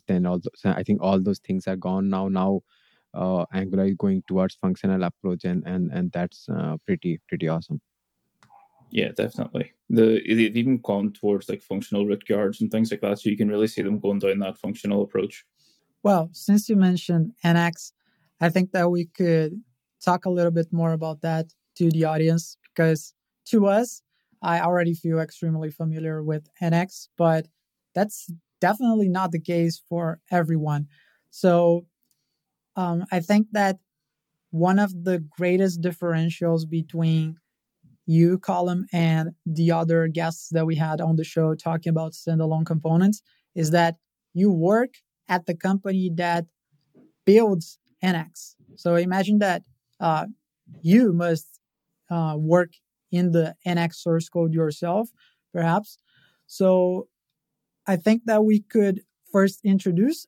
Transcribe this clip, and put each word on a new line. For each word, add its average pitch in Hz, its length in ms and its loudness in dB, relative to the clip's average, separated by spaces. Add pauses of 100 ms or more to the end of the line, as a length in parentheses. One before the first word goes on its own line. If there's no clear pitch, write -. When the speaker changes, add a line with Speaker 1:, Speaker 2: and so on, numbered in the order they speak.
Speaker 1:
then 90 180 0
all 87 140 -2
those, - 340 -4
I 90 80 -6
think 104 180 -2
all 95 220 2
those 98 160 -2
things 95 300 -6
are 95 80 -4
gone 95 340 -4
now. 95 160 -2
Now, 95 360 0 (520)
uh, 92 380 -2
Angular 95 320 -2
is 98 100 0
going 95 320 -2
towards 92 300 -2
functional 92 480 -2
approach, 90 400 -6
and, 90 200 -2
and, 90 280 -4
and 90 180 -4
that's, - 380 -8
uh, - 360 -4
pretty, 87 440 -4
pretty - 180 -6
awesome. 82 340 -6 (1080)
Speaker 2:
Yeah, - 220 -2
definitely. - 600 -6 (160)
The, 113 380 4
they've 110 300 2
even 123 220 2
gone 101 340 -4
towards, 101 360 -2
like, 101 140 -8
functional 101 420 -4
root 101 220 -2
guards 104 340 -2
and 110 80 0
things 110 220 0
like 101 120 -6
that, 101 180 -2
so 107 100 -2
you 104 60 0
can 104 120 0
really 104 200 2
see - 140 -6
them 101 180 -2
going 101 180 -2
down 98 220 0
that 95 180 -6
functional 101 440 -2
approach. 101 420 -6 (580)
Speaker 3:
Well, 170 300 2
since 208 360 0
you 220 60 0
mentioned 180 600 0 (100)
N 170 120 4
X, 170 360 -2 (480)
I 170 80 2
think 185 240 0
that 175 180 2
we 175 160 -2
could 165 560 -2 (420)
talk 180 200 0
a 185 60 -2
little 175 200 0
bit 165 220 -2
more 165 200 0
about 160 300 -6
that 165 320 -4 (220)
to 170 140 2
the 160 160 2
audience, 160 520 0 (160)
because 160 400 0 (360)
to 208 160 4
us, 220 360 0 (400)
I 170 180 0
already 170 340 0
feel 165 260 -2
extremely 160 500 -6
familiar 160 540 -6
with 151 240 -6 (120)
N 165 140 0
X, 175 420 -4
but 160 300 2 (480)
that's 208 340 -4 (320)
definitely 214 480 2
not 180 220 0
the 165 100 -4
case 170 500 -2
for 170 300 -4 (100)
everyone. 151 560 -2 (440)
So, 170 560 2 (880)
um, 180 360 -2
I 180 80 0
think 208 320 2
that 196 260 0 (720)
one 180 280 2
of 185 260 -2
the 185 140 0
greatest 180 640 -2
differentials 165 880 -2
between 160 680 -2 (720)
you, 170 320 4
Colin, 180 520 -2
and 165 400 0 (140)
the 165 280 0
other 165 360 0
guests 165 420 -6
that 160 160 0
we 160 100 0
had 156 260 -2
on 160 140 2
the 160 80 -2
show 160 300 -2
talking 165 360 -4
about 160 220 -2
standalone 160 520 -2
components 165 560 0 (340)
is 160 180 0
that 170 240 4 (360)
you 190 180 4
work 202 440 2 (340)
at 180 160 -2
the 175 100 -6
company 190 600 -2
that 170 320 -2 (800)
builds 202 520 4 (220)
N 185 140 0
X. - 420 -10 (200)
So 170 180 0
imagine 185 460 2
that, 180 220 0 (380)
uh, 165 260 0 (540)
you 196 320 6
must, 170 480 -2 (500)
uh, 160 280 -2
work 170 340 2 (380)
in 180 220 0
the 165 240 0 (100)
N 175 100 0
X 170 260 -4
source 165 280 -2
code 165 240 0
yourself, 170 560 -2 (420)
perhaps. 170 460 -2 (480)
So 185 600 2 (800)
I 196 100 2
think 220 280 2
that 214 220 2
we 214 140 4
could 202 420 0 (280)
first 196 320 2
introduce 196 640 0